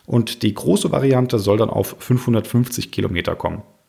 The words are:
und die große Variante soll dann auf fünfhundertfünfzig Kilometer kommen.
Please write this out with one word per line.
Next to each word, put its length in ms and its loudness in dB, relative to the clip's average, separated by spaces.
und 380 0
die 100 2
große 400 0
Variante 460 2
soll 180 2
dann 120 2
auf 300 -4
fünfhundertfünfzig 920 0
Kilometer 440 -2
kommen. 280 -4